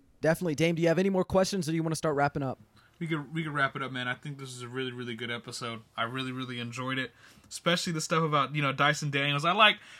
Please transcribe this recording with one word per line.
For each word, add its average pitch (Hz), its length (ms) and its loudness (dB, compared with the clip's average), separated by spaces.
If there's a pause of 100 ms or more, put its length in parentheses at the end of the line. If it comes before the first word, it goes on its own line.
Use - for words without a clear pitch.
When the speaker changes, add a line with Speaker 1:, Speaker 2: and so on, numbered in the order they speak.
(200)
Speaker 1:
Definitely. 160 340 0
Dame, 165 220 2
do 165 60 -2
you 165 60 4
have 165 120 4
any 196 100 4
more 185 140 2
questions, 190 440 2
or 165 40 0
do 165 40 0
you 160 60 0
wanna 160 140 0
start 156 180 -2
wrapping 143 300 0
up? 123 160 -6 (400)
Speaker 2:
We 165 80 -6
could, 151 260 -4
we 165 80 -2
could 156 100 -4
wrap 139 220 2
it 139 80 -4
up, 127 80 -6
man. 127 160 -4
I 127 80 -2
think 139 240 -12
this 135 120 -12
is 123 120 -12
a 120 60 -10
really, 127 240 -2
really 123 240 -6
good 117 140 -6
episode. 117 500 -8 (160)
I 113 80 0
really, 131 260 -4
really 127 300 -6
enjoyed 127 360 -4
it, 127 140 -4 (380)
especially 175 440 0
the 156 80 0
stuff 165 220 2
about, 147 320 2
you 151 80 0
know, 135 100 2
Dyson 147 380 2
Daniels. 143 340 0
I 175 80 4
like, 208 260 6 (220)